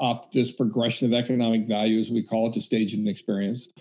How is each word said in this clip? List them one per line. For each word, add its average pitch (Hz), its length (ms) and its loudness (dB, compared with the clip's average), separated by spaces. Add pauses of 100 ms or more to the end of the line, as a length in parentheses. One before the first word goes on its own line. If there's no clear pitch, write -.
up 120 320 -2
this 123 200 0
progression 117 540 0
of 120 120 4
economic 117 480 2
value, 110 320 2
as 110 120 -2
we 117 120 0
call 113 260 0
it, 113 60 -4
to 110 60 -2
stage 110 340 0
and 107 140 -2
experience. 101 600 -4 (120)